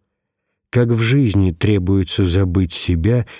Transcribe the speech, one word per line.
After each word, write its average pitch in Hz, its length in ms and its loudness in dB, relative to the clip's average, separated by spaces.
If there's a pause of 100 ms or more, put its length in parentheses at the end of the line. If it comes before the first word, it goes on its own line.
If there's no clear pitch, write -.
(720)
Как 120 180 2
в 117 100 0
жизни 113 520 2
требуется 98 760 0
забыть 90 480 0
себя 101 520 -2 (140)